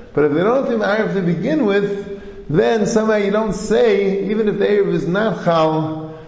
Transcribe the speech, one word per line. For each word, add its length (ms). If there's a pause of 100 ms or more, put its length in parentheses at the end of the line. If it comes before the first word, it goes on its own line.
(140)
But 120
if 80
they 100
don't 140
have 80
to 120
be 60
Ma'ariv 300
to 80
begin 440
with, 840
then 360
somehow 300
you 160
don't 220
say, 720
even 240
if 100
the 60
Erev 280
is 140
not 380
Chal, 680 (140)